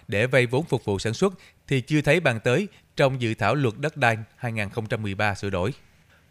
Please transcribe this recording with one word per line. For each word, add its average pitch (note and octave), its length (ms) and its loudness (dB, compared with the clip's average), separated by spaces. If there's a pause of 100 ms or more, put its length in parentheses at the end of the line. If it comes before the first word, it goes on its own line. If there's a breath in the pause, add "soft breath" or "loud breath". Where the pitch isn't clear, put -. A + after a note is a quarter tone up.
để G#2+ 200 0
vay B2+ 180 4
vốn B2+ 200 -2
phục C#3 200 -2
vụ G2+ 140 -2
sản A2 140 -2
xuất F#3 200 0 (340 soft breath)
thì C3+ 140 0
chưa D3+ 200 0
thấy D3 180 4
bàn C3 240 0
tới D3 240 2 (280 soft breath)
trong C3+ 260 2
dự A2+ 120 0
thảo A2 220 2
Luật A#2+ 220 0
Đất D3 200 -6
đai A#2+ 200 2 (200)
hai A#2+ 140 -6
nghìn G#2+ 180 -4
không G#2+ 160 -6
trăm A2 180 -4
mười G2 120 -4
ba G#2 200 0
sửa G2 140 -6
đổi. G2 240 -2 (580 soft breath)